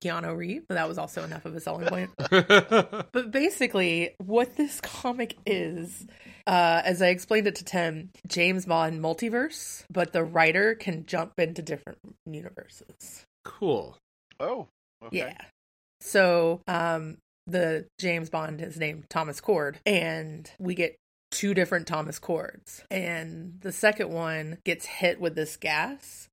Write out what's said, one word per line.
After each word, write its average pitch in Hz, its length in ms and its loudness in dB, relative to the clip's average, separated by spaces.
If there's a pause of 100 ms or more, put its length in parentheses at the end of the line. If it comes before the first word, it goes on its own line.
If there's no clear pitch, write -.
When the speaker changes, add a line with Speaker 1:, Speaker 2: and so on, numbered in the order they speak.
Speaker 1:
Keanu 165 360 -4
Reeves." 185 340 -6
So 190 40 -2
that 160 140 0
was 170 100 -6
also 156 260 -8
enough 160 200 -10
of 165 120 -10
a 165 40 -8
selling 165 280 -4
point. 185 220 -2 (200)
Speaker 2:
<laughs> 196 840 6
Speaker 1:
But 247 200 -2
basically, 190 840 0
what 226 380 2
this 294 240 -2
comic - 640 -6
is, 175 600 -4 (400)
uh, 170 380 6
as 180 180 2
I 180 60 8
explained 202 400 4
it 185 80 0
to - 80 -12
Tim, 165 460 -2 (180)
James 180 380 2
Bond 165 360 2
multiverse, 233 880 -4
but 175 220 0
the 170 100 2
writer 165 520 4
can 165 320 -6
jump 165 320 -2
into 165 240 -2
different - 360 -10 (280)
universes. - 960 -16 (200)
Speaker 2:
Cool. 117 520 -2 (420)
Speaker 3:
Oh, 180 300 -6 (360)
okay. 117 140 -6
Speaker 1:
Yeah. 135 180 -6 (640)
So, 175 680 4
um, 165 520 -2 (280)
the 165 400 0 (120)
James 170 320 -2
Bond 160 320 -6
is 160 160 -10
named 156 320 -6
Thomas 156 300 -2
Cord, 147 440 0
and 160 760 0
we 180 160 -4
get 170 220 -2 (360)
two 202 220 0
different 175 320 2
Thomas 156 320 -4
Cords. - 720 -6
And 170 680 -6
the 190 100 -6
second 208 400 2
one 160 540 -4
gets 170 200 -2
hit - 360 0
with 165 160 -2
this 156 200 -4
gas 165 760 -4